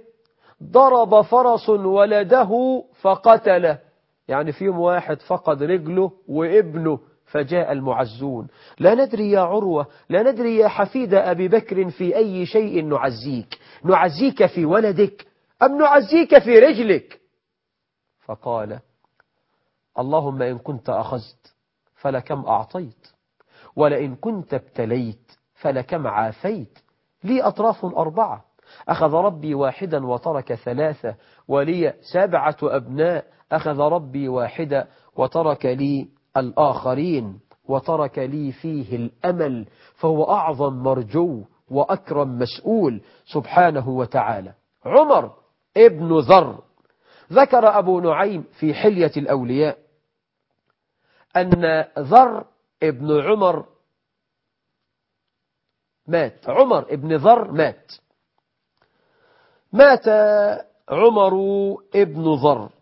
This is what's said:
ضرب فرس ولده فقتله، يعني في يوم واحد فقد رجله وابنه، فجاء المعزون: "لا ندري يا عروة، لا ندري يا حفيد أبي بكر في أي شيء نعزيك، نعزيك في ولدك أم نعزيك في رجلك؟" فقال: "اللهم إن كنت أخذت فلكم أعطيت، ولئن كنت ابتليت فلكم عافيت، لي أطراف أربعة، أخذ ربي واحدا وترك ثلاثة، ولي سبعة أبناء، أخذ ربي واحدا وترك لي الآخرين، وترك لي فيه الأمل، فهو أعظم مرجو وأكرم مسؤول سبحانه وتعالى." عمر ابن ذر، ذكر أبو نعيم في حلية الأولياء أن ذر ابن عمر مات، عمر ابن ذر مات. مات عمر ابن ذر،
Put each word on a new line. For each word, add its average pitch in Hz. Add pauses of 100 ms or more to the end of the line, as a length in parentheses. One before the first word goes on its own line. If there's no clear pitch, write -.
(640)
ضرب 226
فرس 233
ولده 208 (180)
فقتله، 185 (500)
يعني 147
في 190
يوم 190
واحد 175
فقد 156
رجله 180 (160)
وابنه، 160 (260)
فجاء 151
المعزون: 127 (300)
"لا 185
ندري 214
يا 196
عروة، 175 (220)
لا 185
ندري 233
يا 214
حفيد 202
أبي 185
بكر 190
في 185
أي 190
شيء 202
نعزيك، 127 (260)
نعزيك 185
في 170
ولدك 196 (360)
أم 277
نعزيك 294
في 226
رجلك؟" 226 (1040)
فقال: 110 (1200)
"اللهم 135
إن 123
كنت 131
أخذت - (400)
فلكم 135
أعطيت، 110 (680)
ولئن 143
كنت 202
ابتليت 117 (220)
فلكم 139
عافيت، 113 (460)
لي 254
أطراف 208
أربعة، 165 (440)
أخذ 156
ربي 156
واحدا 139
وترك 123
ثلاثة، 123 (340)
ولي 151 (180)
سبعة 165
أبناء، 139 (260)
أخذ 151
ربي 143
واحدا 127 (280)
وترك 143
لي 139 (280)
الآخرين، 131 (280)
وترك 143
لي 139
فيه 135
الأمل، 131 (280)
فهو 160
أعظم 156 (100)
مرجو 131 (260)
وأكرم 143
مسؤول 131 (240)
سبحانه 151
وتعالى." 117 (320)
عمر 226 (440)
ابن 165
ذر، 147 (680)
ذكر 226
أبو 185
نعيم 175 (140)
في 151
حلية 175
الأولياء 139 (1600)
أن 175 (140)
ذر 220 (380)
ابن 151
عمر 180 (2500)
مات، 151
عمر 190
ابن 151
ذر 208
مات. 143 (1800)
مات 254 (800)
عمر 196 (600)
ابن 160
ذر، 127 (140)